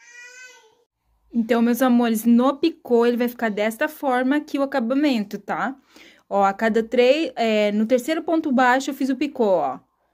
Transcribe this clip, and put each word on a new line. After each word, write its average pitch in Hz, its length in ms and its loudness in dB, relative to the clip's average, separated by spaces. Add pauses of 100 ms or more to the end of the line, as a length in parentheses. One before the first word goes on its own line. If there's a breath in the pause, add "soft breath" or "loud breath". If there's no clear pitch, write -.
(1300)
Então, 233 260 0
meus 240 220 2
amores, 240 420 2
no 240 320 4
picô, 247 480 0
ele 240 120 2
vai 240 120 -2
ficar 233 220 -4
desta 220 380 -4
forma 262 480 -2
aqui 294 220 -4
o 277 40 -2
acabamento, 269 760 -2
tá? 202 380 -6 (540 loud breath)
Ó, 196 120 2
a 196 120 2
cada 226 280 0
três, 254 540 2
é, 214 360 0
no 214 120 0
terceiro 254 380 -2
ponto 320 280 -2
baixo, 262 380 2
eu 277 60 -8
fiz 269 160 -4
o 269 60 -2
picô, 285 280 -4
ó. 160 360 0 (340)